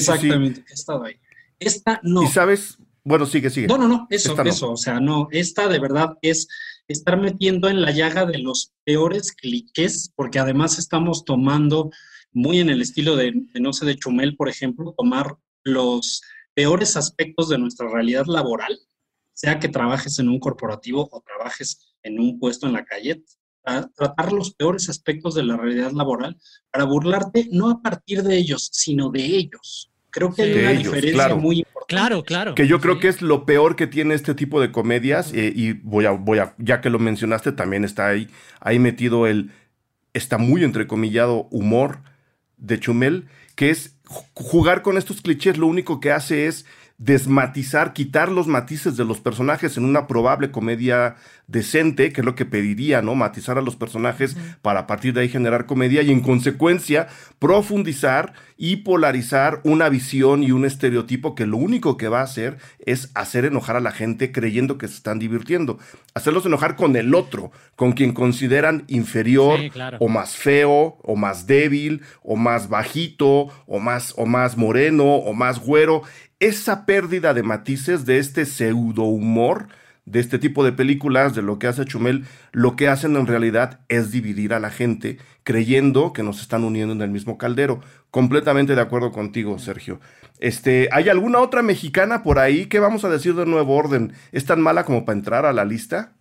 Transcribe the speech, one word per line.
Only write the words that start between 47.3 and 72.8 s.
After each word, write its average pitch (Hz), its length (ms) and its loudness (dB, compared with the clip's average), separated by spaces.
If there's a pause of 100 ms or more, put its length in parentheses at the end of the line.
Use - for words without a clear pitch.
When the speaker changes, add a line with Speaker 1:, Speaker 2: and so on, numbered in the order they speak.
Speaker 1:
quitar 151 360 0
los 180 200 0
matices 147 480 -2
de 120 80 0
los 110 160 -4
personajes 139 560 -2
en 123 80 -2
una 139 240 2
probable 135 420 0
comedia 120 640 0 (320)
decente, 139 640 0
que 131 100 -4
es - 20 0
lo 123 100 0
que 127 100 -4
pediría, 110 580 0
¿no? 110 120 0
Matizar 123 420 -2
a 135 60 0
los 120 140 -4
personajes 120 580 -4
Speaker 3:
Ujú. 175 80 -14 (200)
Speaker 1:
para 101 180 0
a 90 80 -8
partir 123 260 -4
de 123 60 0
ahí 123 80 2
generar 120 380 0
comedia 131 360 2
y 143 80 2
en 131 100 6
consecuencia 143 840 2 (320)
profundizar 165 960 2 (240)
y 180 220 -2
polarizar 147 840 2
una 156 260 4
visión 135 540 2
y 127 80 2
un 131 140 4
estereotipo 127 720 -2
que 113 100 -2
lo 107 100 -2
único 160 400 0
que 110 120 -4
va 117 100 0
a 131 60 0
hacer 127 340 -6 (260)
es 131 300 -4
hacer 120 300 -2
enojar 120 320 -2
a 123 40 0
la 113 120 -4
gente 113 400 -4
creyendo 123 440 -2
que 117 120 -10
se - 80 -16
están - 240 -6
divirtiendo. 117 580 -4 (360)
Hacerlos 170 320 0
enojar 156 280 0
con 143 220 2
el 120 180 2
otro, - 380 -2 (240)
con 123 160 2
quien 127 200 2
consideran 131 760 2
inferior 127 720 2
Speaker 3:
Sí, 147 100 -8
claro. 127 300 -12
Speaker 1:
o 117 80 2
más 107 260 -2
feo 143 680 4
o 110 120 -2
más 98 320 -2
débil 147 560 2 (220)
o 110 100 -4
más 113 340 0
bajito 139 800 0 (200)